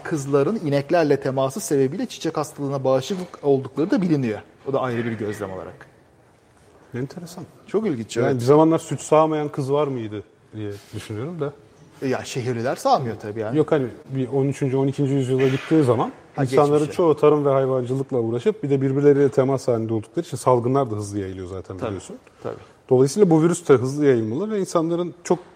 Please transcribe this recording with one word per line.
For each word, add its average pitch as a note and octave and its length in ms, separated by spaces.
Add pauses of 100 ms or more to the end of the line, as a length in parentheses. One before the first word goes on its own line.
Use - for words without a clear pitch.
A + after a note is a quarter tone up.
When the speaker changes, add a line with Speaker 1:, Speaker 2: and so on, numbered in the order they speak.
Speaker 1:
kızların C#3+ 600
ineklerle C#3+ 540
teması C3+ 400
sebebiyle C#3+ 460
çiçek - 320
hastalığına C#3 460
bağışıklık C3+ 600
oldukları C#3 480
da C4+ 100
biliniyor. C3+ 380 (300)
O C3+ 40
da B2+ 80
ayrı A#2+ 240
bir A#2 60
gözlem G#2 400
olarak. F2+ 360 (1080)
Speaker 2:
Enteresan. D#3 480 (240)
Speaker 1:
Çok A3 200
ilginç, A2+ 300
Speaker 2:
Yani A#2+ 80
Speaker 1:
evet. C#3 100
Speaker 2:
bir A#2+ 100
zamanlar D#3+ 340
süt - 220
sağmayan D#3 480
kız C#3 240
var D3 140
mıydı A2 360 (320)
diye G#2+ 160 (240)
düşünüyorum A#2+ 440
da. C#3+ 140 (480)
Speaker 1:
E, C#3 60
ya A2+ 180
şehirliler B2 500
sağmıyor D3+ 440
tabii G#2+ 200
yani. A2+ 180
Speaker 2:
Yok D3+ 140
hani C#3+ 140 (240)
bir C3 180
on C3+ 180
üçüncü, C3+ 320
on C3+ 100
ikinci C#3 260
yüzyıla C3 340
gittiği D3 360
zaman B2+ 280 (240)
Speaker 1:
Ha, C#3 80
Speaker 2:
insanların C#3+ 360
Speaker 1:
geçmişe. D3+ 180
Speaker 2:
çoğu E3 200
tarım D3+ 280
ve C#3 40
hayvancılıkla C3+ 680
uğraşıp B2 460
bir D3 60
de C3+ 120
birbirleriyle C#3 480
temas C3+ 380
halinde A2+ 260
oldukları A2+ 320
için - 120
salgınlar B2+ 540
da G#2+ 40
hızlı G#2 240
yayılıyor F#2+ 280
zaten F#2+ 300
Speaker 1:
Tabii, A#2+ 100
Speaker 2:
biliyorsun. G2+ 280 (280)
Speaker 1:
tabii. A2+ 120 (340)
Speaker 2:
Dolayısıyla E3+ 400
bu D#3 140
virüs E3+ 260
de D3 40
hızlı C3+ 320
yayılmalı C3 460
ve G#3 80
insanların E3+ 540 (100)
çok F3 160 (160)